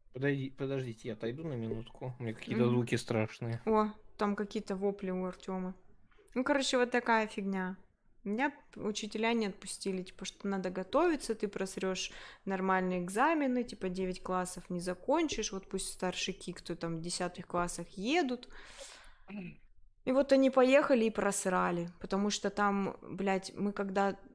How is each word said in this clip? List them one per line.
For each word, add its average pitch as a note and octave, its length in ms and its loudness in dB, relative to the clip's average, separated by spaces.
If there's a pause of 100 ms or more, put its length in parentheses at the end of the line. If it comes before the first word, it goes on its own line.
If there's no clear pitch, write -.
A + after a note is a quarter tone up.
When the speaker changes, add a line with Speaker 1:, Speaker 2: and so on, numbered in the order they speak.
(160)
Speaker 1:
Подойди-, C3+ 340 0
подождите, C3+ 600 -4
я A2 60 -4
отойду B2 280 -4
на D3+ 120 -4
минутку. A2+ 640 -6
У B2 40 -6
меня A2 100 -2
какие-то A#2 340 2
Speaker 2:
Мгм. - 20 4
Speaker 1:
звуки B2 260 2
страшные. A#2 720 -2
Speaker 2:
О, G#3+ 220 4 (300)
там G3+ 180 0
какие-то G#3 400 -4
вопли G3 360 -2
у F#3 140 -2
Артема. F#3 500 -6 (600)
Ну, B3+ 80 0
короче, C4+ 340 4
вот B3 140 4
такая A3+ 360 4
фигня. F#3+ 500 -4 (460)
Меня B3 280 0 (220)
п-, G#3 80 -12
учителя G#3+ 520 -2
не A3 140 2
отпустили, F#3 560 -6
типа, - 220 -12
что - 220 -8
надо F#3+ 240 -2
готовиться, B3+ 640 2
ты G#3 120 -2
просрешь F#3+ 640 -4 (340)
нормальные F#3 580 2
экзамены, B3 600 2
типа, F#3+ 260 -6
девять F#3 340 -4
классов F3+ 460 -4
не F3+ 120 -2
закончишь, A3+ 720 0
вот F#3+ 160 -8
пусть - 240 -4
старшики, F3+ 600 -4
кто - 220 -8
там E3 220 -4
в D#3+ 40 -6
десятых F3 460 -6
классах E3+ 400 -4 (100)
едут. B3 520 0 (1600)
И B3 60 2
вот C4+ 220 4
они C4+ 180 8
поехали C4 540 8
и A3 40 4
просрали, F3+ 800 2 (100)
потому G3 300 0
что G3+ 220 -2
там, G3 500 0
блядь, F#3+ 540 -2
мы G3+ 180 0
когда, G3 460 0 (160)